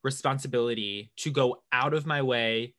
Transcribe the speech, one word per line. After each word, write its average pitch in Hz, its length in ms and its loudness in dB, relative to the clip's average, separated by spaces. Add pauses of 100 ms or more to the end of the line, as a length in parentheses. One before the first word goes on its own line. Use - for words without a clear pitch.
responsibility 120 1160 -2
to - 120 -4
go 131 320 2 (100)
out 131 200 2
of 151 140 -2
my 147 160 0
way 117 560 0